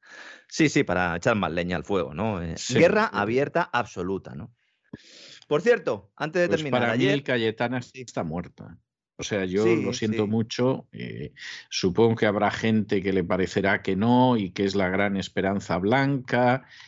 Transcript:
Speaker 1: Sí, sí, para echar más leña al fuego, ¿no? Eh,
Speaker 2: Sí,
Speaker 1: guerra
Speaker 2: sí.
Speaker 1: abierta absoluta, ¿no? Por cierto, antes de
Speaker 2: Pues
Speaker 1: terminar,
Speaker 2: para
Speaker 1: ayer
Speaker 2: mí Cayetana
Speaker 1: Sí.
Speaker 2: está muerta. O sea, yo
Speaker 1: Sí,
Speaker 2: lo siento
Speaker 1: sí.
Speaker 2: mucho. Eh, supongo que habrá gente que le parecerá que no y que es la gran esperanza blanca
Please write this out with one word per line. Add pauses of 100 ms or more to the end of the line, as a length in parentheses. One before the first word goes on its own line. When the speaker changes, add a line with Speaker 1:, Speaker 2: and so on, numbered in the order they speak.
(480)
Speaker 1:
Sí,
sí,
para
echar
más
leña
al
fuego,
¿no?
Eh,
Speaker 2:
Sí,
Speaker 1:
guerra
Speaker 2:
sí.
Speaker 1:
abierta (100)
absoluta,
¿no? (920)
Por
cierto,
antes
de
Speaker 2:
Pues
Speaker 1:
terminar,
Speaker 2:
para
Speaker 1:
ayer
Speaker 2:
mí
Cayetana
Speaker 1:
Sí.
Speaker 2:
está
muerta. (400)
O
sea,
yo
Speaker 1:
Sí,
Speaker 2:
lo
siento
Speaker 1:
sí.
Speaker 2:
mucho.
Eh, (380)
supongo
que
habrá
gente
que
le
parecerá
que
no
y
que
es
la
gran
esperanza
blanca (240)